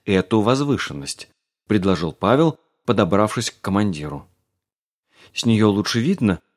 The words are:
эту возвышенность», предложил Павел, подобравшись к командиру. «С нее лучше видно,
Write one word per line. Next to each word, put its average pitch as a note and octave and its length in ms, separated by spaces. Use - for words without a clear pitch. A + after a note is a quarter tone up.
эту G#2+ 360
возвышенность», A2+ 880
предложил F2+ 440
Павел, C#3 480
подобравшись G#2+ 640
к - 120
командиру. E2 680
«С - 120
нее A2 260
лучше G2+ 280
видно, A#2 400